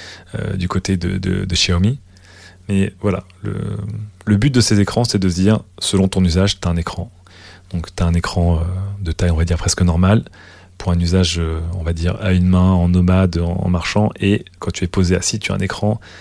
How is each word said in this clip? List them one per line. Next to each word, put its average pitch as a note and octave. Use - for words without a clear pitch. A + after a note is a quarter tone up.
euh, -
du F2+
côté F#2+
de, F#2
de, F#2
de F2+
Xiaomi. F#2
Mais G2
voilà, G2
le, G#2
le G#2+
but C3+
de B2
ces G#2+
écrans, A#2
c'est A2+
de F#2
se E2+
dire, G#2
selon F#2+
ton F#2+
usage, F#2
t'as -
un E2+
écran. F2
Donc, E2+
t'as F2+
un E2+
écran, E2+
euh, -
de E2
taille, F2
on D#2+
va E2
dire, F2
presque -
normale. F2+
Pour -
un E2+
usage, E2+
euh, D#2+
on F2+
va E2
dire, E2
à F#2+
une F2+
main, F#2
en F2
nomade, F2+
en, E2+
en -
marchant. G#2
Et G2+
quand -
tu -
es F2
posé F2+
assis, -
tu G2
as -
un G2
écran G#2